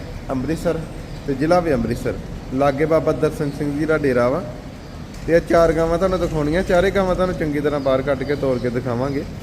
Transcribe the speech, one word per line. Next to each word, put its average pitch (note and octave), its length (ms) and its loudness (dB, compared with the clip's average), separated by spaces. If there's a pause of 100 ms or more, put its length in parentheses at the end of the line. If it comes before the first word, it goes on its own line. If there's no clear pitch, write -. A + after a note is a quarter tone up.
(300)
ਅੰਮ੍ਰਿਤਸਰ D#3 500 -2 (480)
ਤੇ C#3 60 0
ਜ਼ਿਲ੍ਹਾ D#3 260 4
ਵੀ E3 140 0
ਅੰਮ੍ਰਿਤਸਰ, A#2 400 -2 (400)
ਲਾਗੇ C#3 320 2
ਬਾਬਾ D#3 260 2
ਦਰਸ਼ਨ D3 460 0
ਸਿੰਘ D3 220 -2
ਜੀ D#3 60 0
ਦਾ D#3 120 2
ਡੇਰਾ B2 320 4
ਵਾ। E3 140 -2 (840)
ਤੇ D#3 60 2
ਇਹ E3+ 80 6
ਚਾਰ E3 320 4
ਗਾਵਾਂ E3 240 2
ਤੁਹਾਨੂੰ F#3 220 2
ਦਿਖਾਉਣੀਆਂ, D#3+ 440 0
ਚਾਰੇ F#3 280 4
ਗਾਵਾਂ F#3 240 2
ਤੁਹਾਨੂੰ F3+ 200 0
ਚੰਗੀ D3+ 240 -2
ਤਰ੍ਹਾਂ D3 200 0
ਬਾਹਰ C3+ 220 2
ਕੱਢ C3+ 220 0
ਕੇ C#3 120 -2
ਤੋਰ B2+ 240 0
ਕੇ A#2+ 100 -2
ਦਿਖਾਵਾਂਗੇ। B2+ 560 -2 (180)